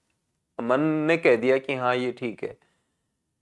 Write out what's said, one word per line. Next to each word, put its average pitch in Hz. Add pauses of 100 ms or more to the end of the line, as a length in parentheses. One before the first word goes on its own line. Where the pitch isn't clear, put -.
(600)
मन 123 (260)
ने 165
कह 165
दिया 127
कि 135
हाँ 123
ये 127
ठीक 120
है, - (840)